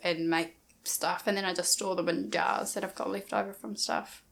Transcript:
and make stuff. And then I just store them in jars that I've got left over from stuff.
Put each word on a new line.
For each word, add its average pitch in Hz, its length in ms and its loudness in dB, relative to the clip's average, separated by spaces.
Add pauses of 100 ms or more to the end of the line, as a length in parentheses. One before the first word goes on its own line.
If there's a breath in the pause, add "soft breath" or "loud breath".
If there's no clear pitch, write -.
and 165 280 0
make 165 260 2 (280)
stuff. - 420 0
And 202 100 4
then 196 80 0
I 185 80 0
just 175 200 2
store 190 240 0
them 175 120 2
in 180 220 0
jars - 440 2
that 196 100 -2
I've - 100 -8
got - 160 -2
left 196 240 -4
over 196 180 2
from 208 240 -10
stuff. - 560 -2